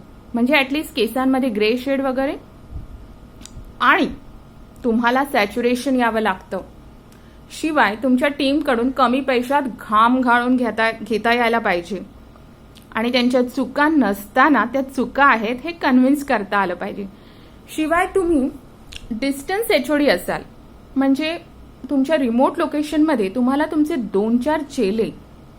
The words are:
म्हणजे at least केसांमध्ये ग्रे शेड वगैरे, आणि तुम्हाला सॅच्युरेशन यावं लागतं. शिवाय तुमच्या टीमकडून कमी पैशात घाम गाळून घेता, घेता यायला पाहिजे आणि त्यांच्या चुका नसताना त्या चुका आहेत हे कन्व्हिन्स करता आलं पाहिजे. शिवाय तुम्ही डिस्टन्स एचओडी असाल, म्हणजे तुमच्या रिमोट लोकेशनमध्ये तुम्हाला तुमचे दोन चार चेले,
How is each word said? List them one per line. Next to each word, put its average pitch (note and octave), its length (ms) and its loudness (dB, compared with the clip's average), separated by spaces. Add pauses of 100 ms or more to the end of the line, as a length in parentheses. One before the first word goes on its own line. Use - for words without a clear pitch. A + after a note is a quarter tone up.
(340)
म्हणजे A#3+ 200 2
at C4+ 200 2
least D4+ 220 -6
केसांमध्ये C4 540 0
ग्रे G#3+ 280 0
शेड C4+ 240 -2
वगैरे, C4+ 340 -2 (1500)
आणि C#4+ 260 4 (760)
तुम्हाला B3 420 2
सॅच्युरेशन B3 720 0
यावं A3+ 240 0
लागतं. F#3+ 420 -4 (1000)
शिवाय C4 420 2
तुमच्या B3+ 240 2
टीमकडून C#4 640 0
कमी C4 300 2
पैशात C4 400 0 (180)
घाम A#3 420 2
गाळून B3 340 2
घेता, A3+ 360 0
घेता A3+ 420 -2
यायला A#3 260 2
पाहिजे F#3 640 -4 (680)
आणि A3+ 200 -2
त्यांच्या B3 380 2
चुका C#4 380 0
नसताना C4 800 2
त्या C4+ 160 -4
चुका C4 440 0
आहेत A#3 380 2
हे E4+ 80 -8
कन्व्हिन्स C#4 520 2
करता G#3+ 340 -2
आलं F#3 160 0
पाहिजे. G3 320 -8 (680)
शिवाय E4 400 0
तुम्ही E4+ 340 2 (600)
डिस्टन्स C#4 600 -4
एचओडी D4 360 2
असाल, F3+ 340 0 (540)
म्हणजे C4+ 420 0 (520)
तुमच्या C#4+ 280 2
रिमोट C4+ 400 2
लोकेशनमध्ये D4+ 720 0
तुम्हाला B3+ 360 0
तुमचे D#4 300 0
दोन G#3+ 420 0
चार D4+ 240 0
चेले, G#3+ 480 -2 (500)